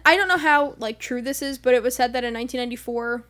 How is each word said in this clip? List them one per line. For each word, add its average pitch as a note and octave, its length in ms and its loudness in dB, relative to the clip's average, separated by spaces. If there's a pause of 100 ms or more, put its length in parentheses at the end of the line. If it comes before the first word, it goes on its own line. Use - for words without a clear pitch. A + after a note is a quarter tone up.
I E4 120 6
don't F#4+ 120 2
know F4+ 80 4
how, D4 420 2
like, A3 200 -8
true B3 240 -6
this C4+ 180 -4
is, C#4 160 -4
but B3+ 160 2
it B3 100 4
was B3+ 120 0
said B3 180 2
that B3 120 -2
in A#3 100 -4
nineteen A#3+ 260 -4
ninety-four, A#3+ 680 -4